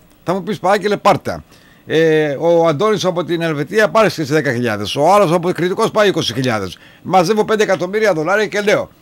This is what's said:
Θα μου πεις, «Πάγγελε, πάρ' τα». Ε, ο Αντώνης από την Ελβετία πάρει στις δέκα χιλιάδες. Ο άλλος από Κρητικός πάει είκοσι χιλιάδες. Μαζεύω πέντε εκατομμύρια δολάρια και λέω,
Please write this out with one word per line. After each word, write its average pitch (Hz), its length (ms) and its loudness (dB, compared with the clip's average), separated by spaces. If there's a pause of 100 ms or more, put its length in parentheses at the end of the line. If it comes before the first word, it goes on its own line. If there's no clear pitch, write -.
(240)
Θα 165 100 -2
μου 196 80 -4
πεις, 180 160 -6
«Πάγγελε, 202 380 0
πάρ' 185 220 2
τα». 85 260 -8 (420)
Ε, 156 540 2
ο 165 260 4
Αντώνης 170 380 0
από 180 200 -2
την 165 180 -4
Ελβετία 165 460 0
πάρει 202 220 2
στις 147 180 -6
δέκα 139 240 0
χιλιάδες. 113 440 -4
Ο 151 160 4
άλλος 196 200 4
από 175 200 0
Κρητικός 185 380 -2
πάει 208 180 2
είκοσι 160 260 -2
χιλιάδες. 110 440 -4 (240)
Μαζεύω 185 420 2
πέντε 220 180 0
εκατομμύρια 190 500 0
δολάρια 180 340 0
και 208 140 -4
λέω, 190 300 0 (120)